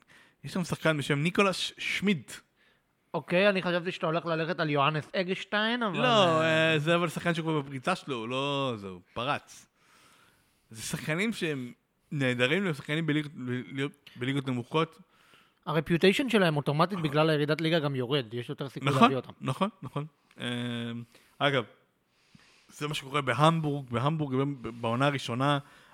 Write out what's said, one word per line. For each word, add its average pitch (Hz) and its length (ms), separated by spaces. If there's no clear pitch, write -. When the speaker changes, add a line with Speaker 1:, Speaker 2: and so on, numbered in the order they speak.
Speaker 1:
יש 139 100
שם 185 100
שחקן 160 340
בשם 143 220
ניקולס 185 580
שמידט. - 600
Speaker 2:
אוקיי, 175 360
אני 190 120
חשבתי 175 300
שאתה - 140
הולך 165 200
ללכת 160 340
על 160 100
יוהנס 147 460
אגשטיין, 214 680
אבל, 196 160
Speaker 1:
לא, 202 420
Speaker 2:
אה, 160 320
Speaker 1:
אה, 156 60
זה 165 160
אבל 170 140
שחקן 170 240
שכבר 156 280
בפריצה 139 340
שלו, 139 200
הוא 113 120
לא, 135 500
זה, 98 100
הוא 90 140
פרץ. 123 520
זה 113 120
שחקנים 170 520
שהם 139 380
נהדרים 135 520
להיות 170 140
שחקנים 156 280
בליג-, 151 220
ב-, 123 480
להיות 139 400
בליגות 131 320
נמוכות. 135 520
Speaker 2:
הרפיוטיישן 175 640
שלהם 180 280
אוטומטית 160 420
בגלל 156 300
הירידת 151 320
ליגה 165 180
גם 143 160
יורד, 123 380
יש 120 160
יותר 143 200
סיכוי 131 200
Speaker 1:
נכון, 131 120
Speaker 2:
להביא 135 140
אותם. - 160
Speaker 1:
נכון, 139 280
נכון. 143 240
אמ, - 60
אגב, 139 240
זה - 180
מה 151 60
שקורה 143 280
בהמבורג. 143 680
בהמבורג, 135 460
ב-, 135 320
בעונה 120 260
הראשונה, 139 520